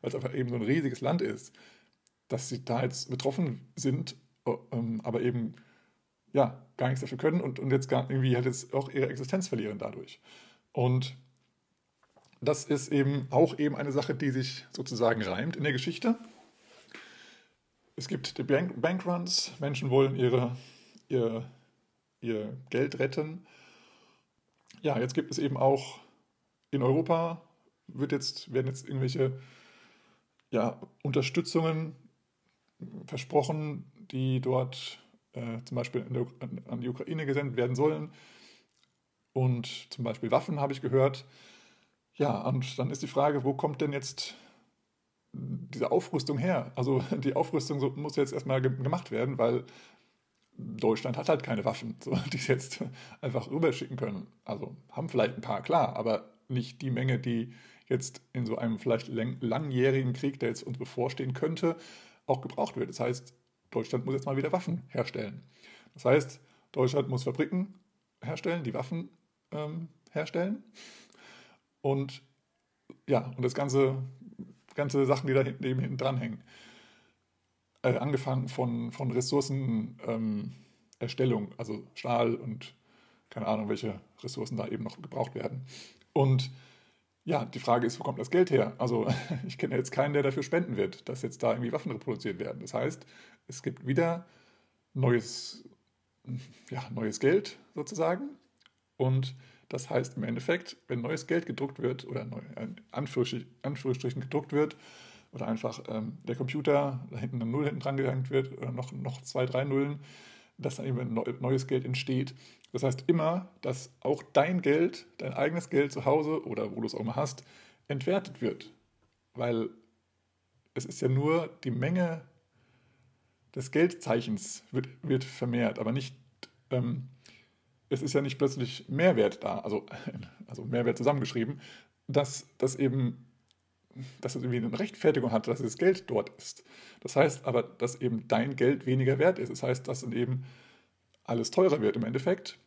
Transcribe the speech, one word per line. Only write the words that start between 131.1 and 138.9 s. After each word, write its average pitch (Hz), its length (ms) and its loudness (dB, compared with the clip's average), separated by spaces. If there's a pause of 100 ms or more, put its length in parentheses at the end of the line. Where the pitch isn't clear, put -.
dass 135 380 0 (120)
das 131 180 2
eben, 131 500 0 (920)
dass 135 140 -4
es 135 80 -4
irgendwie 123 220 0
eine 113 140 -2
Rechtfertigung 143 540 4
hat, 110 160 2
dass 113 140 0
das 113 160 -4
Geld 185 320 4
dort - 260 0
ist. - 280 -16 (360)
Das - 160 -2
heißt 143 300 4
aber, 123 160 2
dass - 380 -4
eben 117 280 -2
dein 123 280 2
Geld 127 280 4
weniger 131 340 4